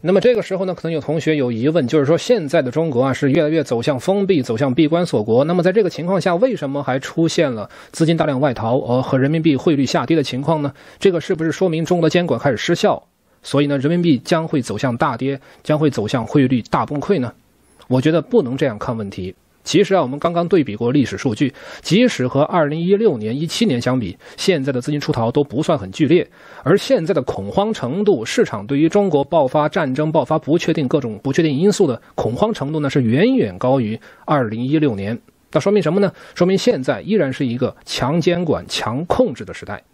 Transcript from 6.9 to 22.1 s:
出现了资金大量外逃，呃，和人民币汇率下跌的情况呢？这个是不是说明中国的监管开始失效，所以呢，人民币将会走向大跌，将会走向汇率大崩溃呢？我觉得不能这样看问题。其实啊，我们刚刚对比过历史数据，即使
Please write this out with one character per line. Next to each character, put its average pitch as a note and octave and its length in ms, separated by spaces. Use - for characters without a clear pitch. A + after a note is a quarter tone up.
出 - 260
现 D3+ 260
了 G#2 160
资 D#3+ 160
金 E3 100
大 D#3+ 80
量 C#3 140
外 C3+ 160
逃， A2+ 240
呃， B2+ 240
和 C3+ 160
人 C3 100
民 D#3+ 140
币 D#3 140
汇 D#3 180
率 C#3 100
下 D3 220
跌 E3 100
的 D3+ 60
情 B2+ 180
况 D3+ 220
呢？ C#3+ 100
这 G3 100
个 E3+ 100
是 F#3+ 140
不 D#3 80
是 D#3+ 80
说 F#3 180
明 D#3+ 160
中 F3 140
国 D#3+ 100
的 - 20
监 F3+ 140
管 C3+ 140
开 - 100
始 A#2+ 80
失 E3+ 200
效， F3+ 260
所 - 180
以 D3 60
呢， C#3+ 120
人 C3+ 120
民 F3 100
币 E3+ 180
将 D#3+ 280
会 C#3+ 160
走 G#2 160
向 A#2+ 180
大 C3+ 200
跌， C3 240
将 D3+ 120
会 D3 140
走 G#2 160
向 A#2+ 180
汇 C#3 220
率 B2 240
大 B2+ 160
崩 D3 140
溃 F#3 180
呢？ B2 140
我 B2+ 120
觉 D#3 120
得 E3 100
不 A#3 200
能 B2+ 140
这 D3 100
样 G#2+ 120
看 A#2+ 180
问 G2+ 140
题。 F#2+ 240
其 F#3+ 200
实 G3 100
啊， F3+ 60
我 C#3 60
们 C3+ 120
刚 E3+ 140
刚 E3+ 160
对 E3+ 160
比 G#2 100
过 A#2 180
历 C#3+ 120
史 G2+ 140
数 A#2+ 160
据， C#3 180
即 A#3 260
使 - 180